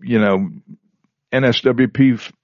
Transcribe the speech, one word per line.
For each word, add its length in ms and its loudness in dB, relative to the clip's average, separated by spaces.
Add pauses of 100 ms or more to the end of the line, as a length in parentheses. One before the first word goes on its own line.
you 160 -2
know, 320 0 (800)
N 140 0
S 160 0
W 260 2
P 280 2
f-, 180 -12 (120)